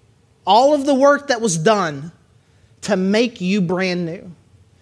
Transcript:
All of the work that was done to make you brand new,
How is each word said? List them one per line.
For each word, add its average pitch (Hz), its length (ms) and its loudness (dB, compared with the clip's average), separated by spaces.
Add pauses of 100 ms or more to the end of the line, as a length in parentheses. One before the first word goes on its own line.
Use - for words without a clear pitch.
(440)
All 247 300 4
of 277 120 -2
the 285 80 2
work 277 340 2
that 240 120 -2
was 208 160 -2
done 165 540 -2 (720)
to 214 140 -2
make 214 440 -2
you 185 200 -2
brand 180 460 -2
new, 165 260 -14 (500)